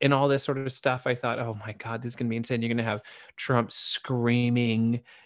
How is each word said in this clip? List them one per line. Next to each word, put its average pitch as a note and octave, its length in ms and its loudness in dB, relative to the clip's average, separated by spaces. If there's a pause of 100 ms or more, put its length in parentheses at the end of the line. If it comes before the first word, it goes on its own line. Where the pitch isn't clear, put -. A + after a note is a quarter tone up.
and C#3 120 6
all C#3 140 4
this C#3 160 2
sort C3+ 140 -2
of C3+ 140 -6
stuff, B2+ 340 -2
I B2+ 100 0
thought, A#2+ 240 -2
"Oh A#2 140 -4 (120)
my A2 80 -8
God, A2+ 280 -8
this A#2+ 100 -8
is - 40 -14
gonna A#2+ 140 -2
be A2+ 60 -2
insane." A#2 260 -2
You're A#2 80 -2
gonna A#2 140 0
have G#2+ 180 -2 (340)
Trump A#2+ 360 2
screaming, A#2+ 1300 2 (240)